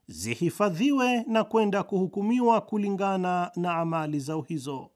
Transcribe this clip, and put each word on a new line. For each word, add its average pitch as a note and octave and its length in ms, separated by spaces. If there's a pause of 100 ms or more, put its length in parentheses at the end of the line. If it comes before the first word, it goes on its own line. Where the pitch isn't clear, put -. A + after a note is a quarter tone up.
zihifadhiwe G#3 1200
na A3 180
kwenda G#3 380
kuhukumiwa G#3 760
kulingana F#3+ 960
na F3 180
amali E3 460
zao D#3 220
hizo. C#3 540